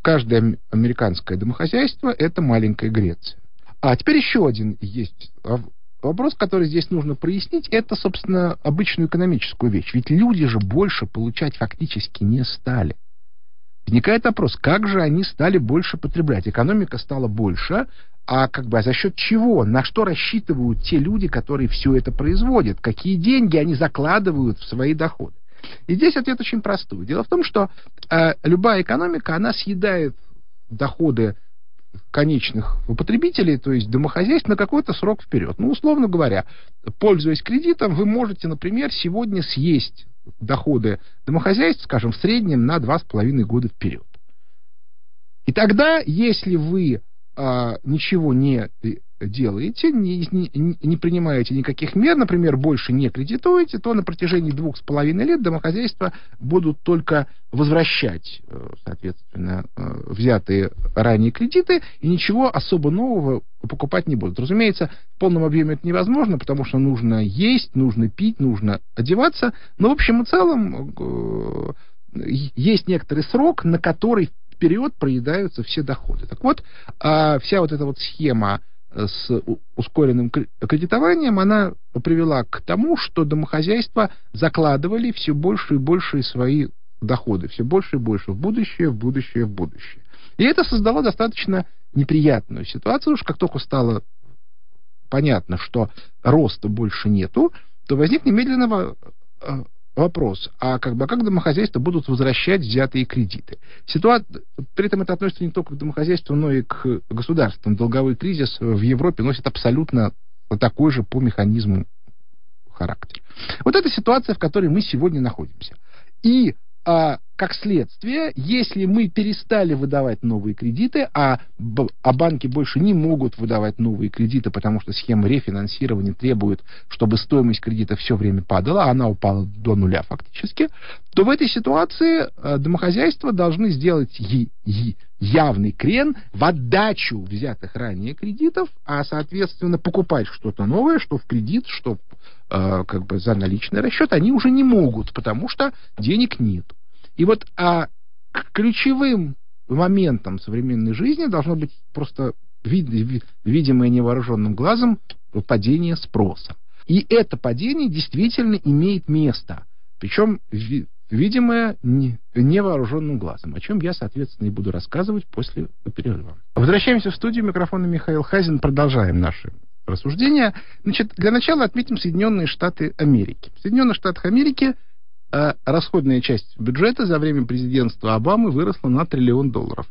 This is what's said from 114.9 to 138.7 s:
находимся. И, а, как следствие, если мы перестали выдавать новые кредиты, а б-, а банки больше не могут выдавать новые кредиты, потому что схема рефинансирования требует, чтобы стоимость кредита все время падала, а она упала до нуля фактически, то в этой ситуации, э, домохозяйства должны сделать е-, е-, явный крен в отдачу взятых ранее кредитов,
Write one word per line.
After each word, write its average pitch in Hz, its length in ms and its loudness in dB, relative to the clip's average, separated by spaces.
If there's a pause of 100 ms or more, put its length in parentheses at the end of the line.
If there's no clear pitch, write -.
находимся. 113 560 -6 (480)
И, 240 320 4 (300)
а, 160 340 4 (160)
как - 180 -2
следствие, 233 800 -2
если 196 500 0
мы 202 240 4
перестали 202 640 0
выдавать 135 500 0
новые 107 300 0
кредиты, 196 600 -2
а 135 260 2 (180)
б-, 113 300 -2 (140)
а 131 120 4
банки 147 340 2
больше 131 320 -2
не 202 140 4
могут 156 440 2
выдавать 110 420 0
новые 107 300 0
кредиты, 113 400 0
потому 107 320 0
что - 100 -8
схема 107 360 2
рефинансирования 101 840 0
требует, 104 480 0 (280)
чтобы 110 280 2
стоимость 120 440 2
кредита 110 340 -2
все 113 220 0
время 98 240 2
падала, 127 440 2
а 131 60 4
она 127 160 2
упала 98 380 0
до 107 300 0
нуля 92 280 2
фактически, - 640 -4 (460)
то 196 100 6
в 214 60 6
этой 285 180 4
ситуации, 320 800 2
э, 143 300 -2
домохозяйства 180 760 0
должны 175 380 2
сделать 151 500 0
е-, 113 300 0 (160)
е-, 107 300 -2 (240)
явный 104 520 2
крен 254 460 2 (160)
в 98 100 0
отдачу 156 800 2
взятых 101 540 -6
ранее 107 400 -6
кредитов, 302 520 -2 (160)